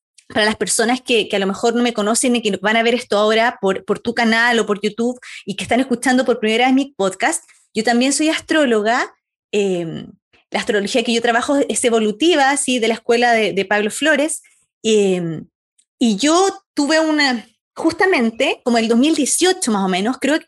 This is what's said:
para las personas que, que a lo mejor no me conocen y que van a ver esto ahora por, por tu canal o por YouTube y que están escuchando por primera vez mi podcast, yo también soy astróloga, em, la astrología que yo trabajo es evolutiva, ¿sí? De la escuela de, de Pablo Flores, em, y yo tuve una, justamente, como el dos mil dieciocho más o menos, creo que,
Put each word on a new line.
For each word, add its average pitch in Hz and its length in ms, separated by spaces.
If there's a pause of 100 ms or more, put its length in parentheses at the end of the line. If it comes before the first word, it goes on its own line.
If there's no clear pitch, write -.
(280)
para 214 180
las 214 100
personas 233 460
que, 226 260
que - 80
a 202 40
lo 196 80
mejor 220 280
no 240 80
me 240 100
conocen 233 420
y 226 60
que 202 200
van 214 160
a 226 60
ver 233 100
esto 226 240
ahora 220 440
por, 190 240
por 196 140
tu 233 140
canal 233 460
o 214 60
por 202 160
YouTube 233 380 (260)
y 196 100
que - 80
están 240 180
escuchando 254 440
por 233 140
primera 220 260
vez 262 80
mi 277 240
podcast, 196 460 (300)
yo 214 100
también 247 300
soy 311 160
astróloga, 269 840 (380)
em, 175 560 (420)
la 202 100
astrología 202 440
que 233 100
yo 233 80
trabajo 233 360
es 269 260
evolutiva, 262 760
¿sí? 254 220
De 220 80
la 226 60
escuela 240 400
de, 214 200
de 190 120
Pablo 208 260
Flores, 302 500 (400)
em, 190 680 (520)
y 220 180
yo 339 320 (240)
tuve 294 260
una, 285 480 (280)
justamente, 320 920
como 240 120
el 226 120
dos 233 80
mil 302 180
dieciocho 330 560
más 196 140
o - 20
menos, 190 320
creo 285 180
que, 311 100